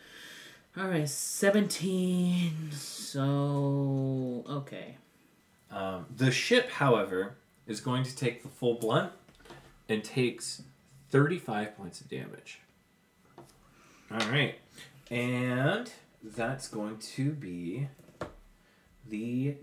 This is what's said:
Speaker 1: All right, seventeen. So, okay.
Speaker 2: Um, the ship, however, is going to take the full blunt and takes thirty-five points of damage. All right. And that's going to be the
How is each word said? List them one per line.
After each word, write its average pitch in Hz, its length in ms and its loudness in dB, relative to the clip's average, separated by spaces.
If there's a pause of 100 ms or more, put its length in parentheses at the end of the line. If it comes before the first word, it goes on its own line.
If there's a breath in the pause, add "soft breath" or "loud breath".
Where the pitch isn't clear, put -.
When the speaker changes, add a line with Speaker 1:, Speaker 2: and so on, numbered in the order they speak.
(760 loud breath)
Speaker 1:
All 185 120 -2
right, 160 200 2
seventeen. 180 1600 2
So, 139 1800 0
okay. 139 480 -8 (720)
Speaker 2:
Um, 95 440 -4
the 131 160 6
ship, - 400 4
however, 101 640 4 (320)
is 107 140 -6
going 131 220 0
to 127 120 -4
take 120 260 -2
the - 80 -14
full 120 260 2
blunt 120 360 2 (760 loud breath)
and 107 160 0
takes - 600 -2 (480)
thirty-five 135 640 2
points 92 240 -14
of - 80 -20
damage. - 520 -12 (1500 loud breath)
All 107 180 0
right. 135 260 2 (560 loud breath)
And 127 760 0 (340)
that's 117 460 -4
going 107 280 -6 (180)
to 139 160 0
be 98 560 -6 (1200 soft breath)
the 123 560 -2